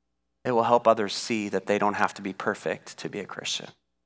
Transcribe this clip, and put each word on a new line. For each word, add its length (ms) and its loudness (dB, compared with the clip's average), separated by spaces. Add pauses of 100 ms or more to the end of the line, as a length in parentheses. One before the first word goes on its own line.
(460)
It 60 0
will 120 4
help 240 6
others 260 4
see 360 -2
that 160 -2
they 140 2
don't 160 2
have 180 0
to 80 -12
be 100 -6
perfect 680 -4
to 100 -8
be 100 -8
a 60 -8
Christian. 420 -8 (380)